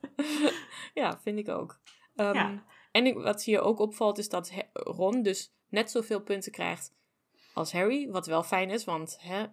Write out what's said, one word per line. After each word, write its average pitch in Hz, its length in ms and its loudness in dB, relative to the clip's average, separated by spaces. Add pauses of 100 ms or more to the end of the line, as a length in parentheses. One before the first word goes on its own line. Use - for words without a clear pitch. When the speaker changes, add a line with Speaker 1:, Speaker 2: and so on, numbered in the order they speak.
(960)
Speaker 1:
Ja, 233 280 0
vind 208 160 -2
ik 208 100 -4
ook. - 320 -4 (340)
Ehm, 202 200 2
Speaker 2:
Ja. 202 300 0 (260)
Speaker 1:
en 240 160 6
ik, 254 80 4
wat 208 300 0
hier 214 160 4
ook 220 180 4
opvalt, 208 400 2
is 208 100 -4
dat 175 220 -4
He-, 185 220 -8
Ron 190 500 0
dus 190 320 -2 (140)
net 220 220 0
zoveel 220 320 0
punten 202 300 -4
krijgt 175 420 -6 (600)
als 165 180 -2
Harry, 240 380 2
wat 185 160 -4
wel 160 160 2
fijn 185 280 0
is, 214 140 -2
want, 160 360 -4
hè, 190 320 -6